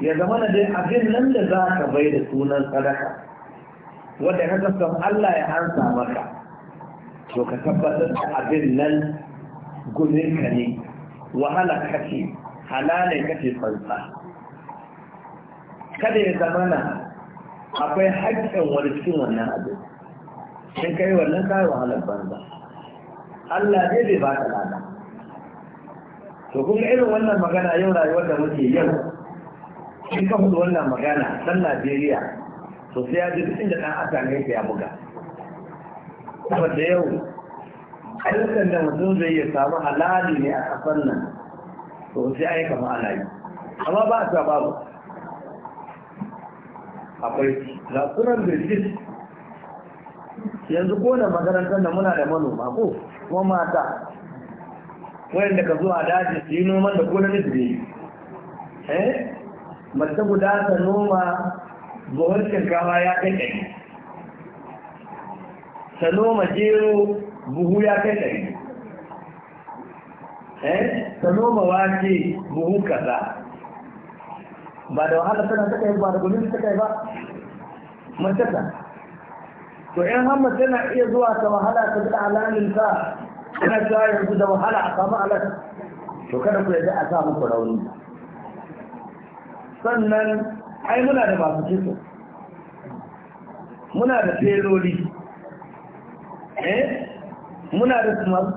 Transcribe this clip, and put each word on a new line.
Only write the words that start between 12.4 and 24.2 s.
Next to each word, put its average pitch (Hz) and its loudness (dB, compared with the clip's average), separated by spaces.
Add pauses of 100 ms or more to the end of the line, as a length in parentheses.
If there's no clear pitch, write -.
halalin 156 2
ka 160 -2
ce 123 0
tsantsa. 110 -4 (2000)
Kada 220 2
ya 190 4
zama 175 2
na 156 2 (920)
akwai 190 2
haƙƙin 190 0
wani 143 2
cikin 156 0
wannan 113 0
abin. 101 -6 (1000)
In 165 -2
ka 180 2
yi 190 4
wannan, 170 4
ka 196 4
yi 180 6
wahalar 123 0
banza. 98 -6 (1120)
Allah 196 4
dai 233 6
bai - 4
baka 139 2